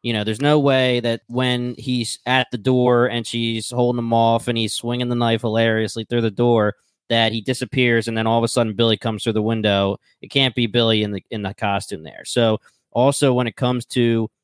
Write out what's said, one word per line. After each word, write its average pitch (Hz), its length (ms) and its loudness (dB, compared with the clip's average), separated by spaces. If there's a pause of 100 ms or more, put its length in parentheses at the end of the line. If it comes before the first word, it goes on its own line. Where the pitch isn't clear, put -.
You 117 100 -4
know, 107 100 -2
there's 107 180 -2
no 147 200 4
way 131 400 2
that 117 260 -2
when 123 500 -2
he's 123 480 -4
at 127 280 2
the 120 60 -6
door 123 500 4
and 113 180 -4
she's 113 440 -4
holding 123 280 0
him 117 140 -2
off 113 340 2
and 117 100 -2
he's 110 180 -2
swinging 123 340 -4
the 120 80 -2
knife 113 240 0
hilariously 113 640 0
through 120 160 -2
the 113 100 0
door, 110 460 2 (320)
that 113 240 2
he 113 80 -4
disappears 123 640 0
and 113 100 -4
then 113 120 0
all 117 100 2
of 117 60 2
a 113 40 -2
sudden 113 260 0
Billy 113 220 2
comes 110 280 -6
through 113 80 -2
the 107 100 0
window. 104 540 0 (260)
It - 80 -18
can't 135 240 0
be 120 140 0
Billy 113 340 2
in 104 80 -2
the, 98 220 -8
in 107 100 -6
the 98 100 -6
costume 101 520 -6
there. 50 200 -18
So 113 360 0 (320)
also 131 400 2
when 123 160 0
it - 80 -10
comes 123 300 -2
to 117 440 2 (140)